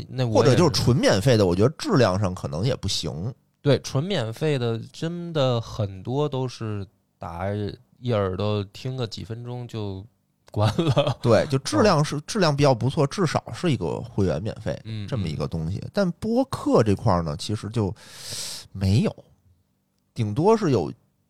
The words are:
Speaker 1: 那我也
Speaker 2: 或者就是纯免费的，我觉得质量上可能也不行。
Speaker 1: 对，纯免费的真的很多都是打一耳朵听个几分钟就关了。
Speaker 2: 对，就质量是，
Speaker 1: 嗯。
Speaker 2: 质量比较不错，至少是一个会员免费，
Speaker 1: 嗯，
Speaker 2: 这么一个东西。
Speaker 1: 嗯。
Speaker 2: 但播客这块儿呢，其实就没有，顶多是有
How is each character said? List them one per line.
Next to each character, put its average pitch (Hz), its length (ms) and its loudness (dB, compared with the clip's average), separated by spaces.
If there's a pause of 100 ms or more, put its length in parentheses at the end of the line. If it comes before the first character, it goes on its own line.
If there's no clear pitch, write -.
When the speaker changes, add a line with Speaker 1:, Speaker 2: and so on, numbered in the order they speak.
Speaker 1:
那 127 200 -4
我 110 80 0
也 - 40 6
Speaker 2:
或 - 60 6
者 127 100 8
就 151 80 6
是 165 60 6
纯 - 260 2
免 180 240 4
费 120 160 4
的， 107 80 6
我 87 120 4
觉 98 80 4
得 127 120 6
质 240 220 0
量 98 220 4
上 92 140 -2
可 - 140 -8
能 78 160 -4
也 127 120 0
不 - 120 -8
行。 82 460 -6 (280)
Speaker 1:
对， 135 200 2
纯 139 220 -4
免 156 280 -4
费 147 280 -2
的 117 180 -2 (160)
真 170 400 -8
的 131 260 2
很 98 440 -6
多 139 260 -2
都 131 180 -4
是 107 380 -8 (320)
打 90 300 -8 (500)
一 123 160 -4
耳 95 240 0
朵 104 280 -2
听 127 300 -10
个 131 120 -6
几 - 180 -12
分 113 180 -10
钟 123 240 -10
就 101 380 -8 (460)
关 107 260 4
了。 147 460 2
Speaker 2:
对， 98 260 6
就 135 80 2
质 302 240 0
量 170 240 4
是， 147 120 -6
Speaker 1:
嗯。 151 100 -8
Speaker 2:
质 - 100 -6
量 160 180 2
比 139 60 0
较 135 140 6
不 113 160 -2
错， 143 160 0
至 185 180 -2
少 - 260 0
是 170 200 -2
一 123 40 2
个 67 260 -2
会 98 260 0
员 82 140 0
免 107 200 -6
费， - 240 -6
Speaker 1:
嗯， 107 220 -10
Speaker 2:
这 131 100 -4
么 92 100 -2
一 76 80 -4
个 73 120 -4
东 80 220 -4
西。 98 100 -4
Speaker 1:
嗯。 - 120 -10
Speaker 2:
但 196 200 0
播 233 340 -2
客 233 380 2
这 107 100 4
块 95 180 0
儿 87 120 2
呢， 76 120 -4
其 107 200 -6
实 101 140 -8
就 110 240 -2 (800)
没 98 300 2
有， - 140 -2 (960)
顶 107 200 -4
多 180 220 4
是 214 160 0
有 82 200 0 (380)